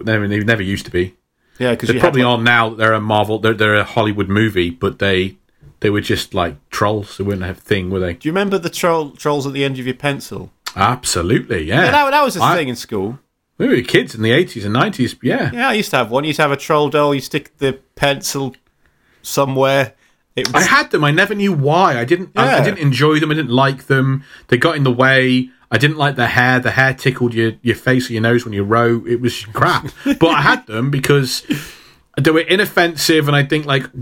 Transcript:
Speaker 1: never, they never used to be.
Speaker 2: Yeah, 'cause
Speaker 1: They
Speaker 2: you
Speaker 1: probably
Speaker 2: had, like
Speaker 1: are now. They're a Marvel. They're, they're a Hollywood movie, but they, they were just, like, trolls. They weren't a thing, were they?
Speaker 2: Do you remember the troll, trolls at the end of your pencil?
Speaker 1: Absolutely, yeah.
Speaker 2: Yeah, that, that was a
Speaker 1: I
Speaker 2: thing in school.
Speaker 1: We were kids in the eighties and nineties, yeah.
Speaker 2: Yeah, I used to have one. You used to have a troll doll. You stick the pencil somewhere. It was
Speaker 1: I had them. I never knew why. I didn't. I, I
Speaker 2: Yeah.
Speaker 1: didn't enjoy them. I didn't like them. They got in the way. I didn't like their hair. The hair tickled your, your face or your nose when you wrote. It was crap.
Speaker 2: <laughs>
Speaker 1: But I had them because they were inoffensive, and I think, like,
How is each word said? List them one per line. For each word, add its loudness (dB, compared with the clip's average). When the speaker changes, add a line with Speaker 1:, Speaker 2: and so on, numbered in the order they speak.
Speaker 1:
never, 0
they -2
never 0
used -6
to -16
be. -4
Speaker 2:
Yeah, 0
'cause -4
Speaker 1:
They 2
Speaker 2:
you -2
Speaker 1:
probably 2
Speaker 2:
had, 2
like 2
Speaker 1:
are -4
now. 4
They're 2
a 0
Marvel. 0
They're, 2
they're 2
a 0
Hollywood -2
movie, 0
but -4
they, -2
they 0
were 0
just, -4
like, -4
trolls. -4
They -8
weren't -4
a -8
thing, -4
were -2
they? -4
Speaker 2:
Do -14
you -4
remember -2
the -8
troll, -2
trolls -4
at -6
the -4
end -2
of -10
your -4
pencil? -8
Speaker 1:
Absolutely, 0
yeah. 0
Speaker 2:
Yeah, 2
that, 2
that 2
was -2
a -4
Speaker 1:
I 0
Speaker 2:
thing -2
in -6
school. -8
Speaker 1:
We 0
were 2
kids 0
in -6
the 2
eighties 0
and -4
nineties, -2
yeah. -2
Speaker 2:
Yeah, -2
I 0
used -2
to 2
have 0
one. -2
You -4
used -2
to 0
have 2
a 0
troll 0
doll. 2
You -2
stick -8
the 0
pencil -4
somewhere. 0
It -4
was 2
Speaker 1:
I 2
had 2
them. 0
I 2
never 2
knew 0
why. 2
I -2
didn't. -2
I, 0
I 2
Speaker 2:
Yeah. 2
Speaker 1:
didn't -2
enjoy 2
them. 0
I -2
didn't -4
like 0
them. 0
They 4
got 2
in 0
the 4
way. 2
I 2
didn't 2
like 0
their 2
hair. 2
The -2
hair 2
tickled 0
your, 0
your 0
face 0
or -6
your -2
nose 2
when -10
you -2
wrote. 2
It -2
was -4
crap. -2
Speaker 2:
<laughs> 0
Speaker 1:
But 4
I 2
had 2
them -2
because 0
they 2
were 4
inoffensive, 0
and 2
I 2
think, -2
like, -2